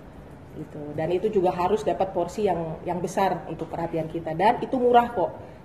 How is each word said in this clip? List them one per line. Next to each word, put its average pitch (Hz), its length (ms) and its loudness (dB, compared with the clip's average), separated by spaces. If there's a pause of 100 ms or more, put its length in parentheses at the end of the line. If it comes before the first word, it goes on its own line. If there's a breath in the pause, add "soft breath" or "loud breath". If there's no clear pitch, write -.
(580)
Gitu. 151 240 -12 (160)
Dan 160 160 0
itu 185 160 2
juga 180 240 4
harus 180 320 0
dapat 190 260 0
porsi 185 380 0
yang, 165 320 -2
yang 180 160 -2
besar 180 480 0
untuk 160 240 -8
perhatian 160 400 -4
kita. 165 240 -6
Dan 180 260 4
itu 220 220 -2
murah 240 320 6
kok, 185 180 0 (340 loud breath)